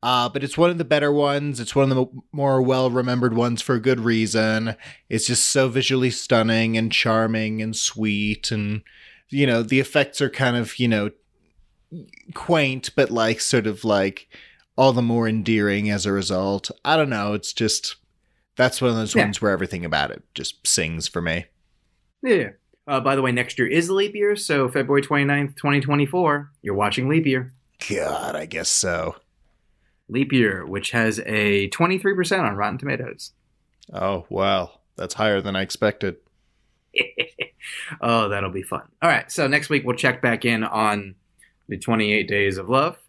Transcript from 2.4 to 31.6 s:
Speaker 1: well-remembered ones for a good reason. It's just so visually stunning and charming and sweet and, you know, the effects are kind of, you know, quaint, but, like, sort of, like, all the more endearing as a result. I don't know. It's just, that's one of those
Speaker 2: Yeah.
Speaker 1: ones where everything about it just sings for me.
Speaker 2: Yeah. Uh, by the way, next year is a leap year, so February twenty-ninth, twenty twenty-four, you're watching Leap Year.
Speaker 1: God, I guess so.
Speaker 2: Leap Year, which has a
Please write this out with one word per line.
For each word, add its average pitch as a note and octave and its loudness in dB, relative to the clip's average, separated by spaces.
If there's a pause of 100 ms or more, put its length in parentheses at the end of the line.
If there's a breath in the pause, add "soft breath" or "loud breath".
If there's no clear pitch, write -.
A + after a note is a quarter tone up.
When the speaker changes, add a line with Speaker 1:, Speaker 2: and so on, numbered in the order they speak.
Speaker 1:
well-remembered B2+ 2
ones A#2 2
for B2+ 0
a A2+ 0
good B2 2
reason. A2 2 (340 loud breath)
It's - -2
just - 2
so C3 4
visually C3 2
stunning A2+ 2
and A2+ 0
charming A2 0
and A2 -6
sweet G#2 -2
and, G#2+ -2 (460 loud breath)
you C#3 2
know, A#2 4
the C3 2
effects C#3 0
are C3+ 2
kind B2+ 2
of, A#2+ -2
you B2 4
know, G#2+ 2 (1200)
quaint, C#3 0
but, C3 4
like, A2+ 2
sort A2 2
of, G2+ -6
like, G2 0 (480 loud breath)
all C3 6
the A#2+ 2
more A#2 2
endearing G#2 0
as G2+ -2
a G2+ 0
result. G2 -2 (120)
I D3+ 2
don't D3+ 2
know. G#2 -2
It's - -8
just, - -2 (640)
that's B2+ 2
one B2 2
of A2+ 0
those G#2+ -4
Speaker 2:
Yeah. A#2 4
Speaker 1:
ones G#2 -4
where G#2 2
everything F2+ -4
about D2 -2
it - -16 (100)
just - -8
sings E2 -2
for E2+ -6
me. E2+ -4 (800)
Speaker 2:
Yeah. E3+ 0 (380)
Uh, C#3 0
by C3+ 2
the C3+ 0
way, B2+ 2
next B2 -2
year B2 2
is E3+ 2
a F#3+ 0
leap G#3 0
year, G#3 2
so C#3+ 0
February C#3 2
twenty-ninth, C#3+ 0
twenty C#3+ 2
twenty-four, C#3+ 0 (100)
you're G2+ -4
watching G#2 0
Leap D#3+ 2
Year. C3 0 (360)
Speaker 1:
God, D#2+ -4
I D2+ -6
guess E2 -6
so. E2+ -2 (920)
Speaker 2:
Leap C3+ -2
Year, G2 2
which G2 -6
has A2 0
a G2+ 0